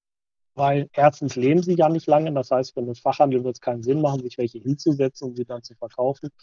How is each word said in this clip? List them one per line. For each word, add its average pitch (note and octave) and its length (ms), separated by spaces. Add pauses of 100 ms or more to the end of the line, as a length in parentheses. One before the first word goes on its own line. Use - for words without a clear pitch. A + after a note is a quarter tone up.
(540)
Weil C#3+ 400
erstens C#3+ 420
leben C#3+ 280
sie F3 120
ja D#3+ 140
nicht E3 160
lange. D#3 280
Das C3+ 180
heißt, C3 220
für B2+ 100
den A#2+ 100
Fachhandel B2+ 520
wird's B2 160
keinen A#2+ 200
Sinn C3 200
machen, C#3 200
sich B2 160
welche A#2+ 220
hinzusetzen C#3 680
und A#2+ 80
sie B2 80
dann A#2+ 180
zu - 120
verkaufen. C3 540 (140)